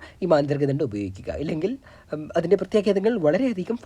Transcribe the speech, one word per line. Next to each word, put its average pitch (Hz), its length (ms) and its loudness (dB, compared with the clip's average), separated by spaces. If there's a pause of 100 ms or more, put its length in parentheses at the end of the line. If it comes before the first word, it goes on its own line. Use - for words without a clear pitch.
(220)
ഈ 196 40 -2
മാന്ത്രിക 147 400 4
ദണ്ഡ് 139 180 0
ഉപയോഗിക്കുക. 101 500 -6
ഇല്ലെങ്കിൽ, 170 440 -4 (360)
ഉം, 151 240 -8
അതിൻ്റെ 175 180 2
പ്രത്യാഘാതങ്ങൾ 202 600 2
വളരെയധികം 196 680 0